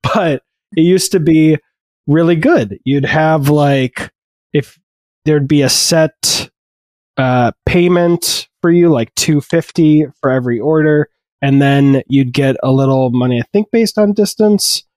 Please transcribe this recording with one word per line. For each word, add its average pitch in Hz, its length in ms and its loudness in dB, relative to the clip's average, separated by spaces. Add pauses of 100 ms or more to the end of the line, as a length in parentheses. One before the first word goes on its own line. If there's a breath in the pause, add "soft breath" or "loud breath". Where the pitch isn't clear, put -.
But 165 400 -2 (340)
it 160 60 2
used 180 300 2
to 185 80 0
be 156 380 2 (480)
really 165 300 2
good. 160 480 0
You'd 139 200 -2
have, 156 440 0
like, 143 600 -2 (420)
if - 260 -6 (460)
there'd 147 240 0
be 147 140 2
a 131 60 0
set, - 840 -2 (680)
uh, 127 360 0 (140)
payment 175 840 0 (140)
for 170 80 0
you, 170 180 4
like, 123 260 -2
two 147 260 -2
fifty 156 680 0 (140)
for 139 100 -2
every 123 280 -2
order, 151 520 0 (320)
and 139 180 2
then 139 460 2
you'd 135 260 -2
get 135 300 -2
a 131 100 0
little 131 380 0
money, 123 300 -2
I 113 120 -6
think, 208 180 -2
based 226 280 -2
on 208 160 0
distance. 208 680 -2 (120)